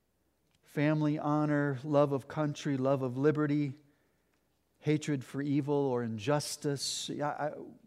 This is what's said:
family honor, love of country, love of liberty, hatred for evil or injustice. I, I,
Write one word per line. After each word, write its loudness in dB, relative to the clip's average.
family 2
honor, 0
love 4
of -4
country, -2
love 2
of -2
liberty, 2
hatred 0
for -8
evil 0
or 2
injustice. -2
I, -4
I, -4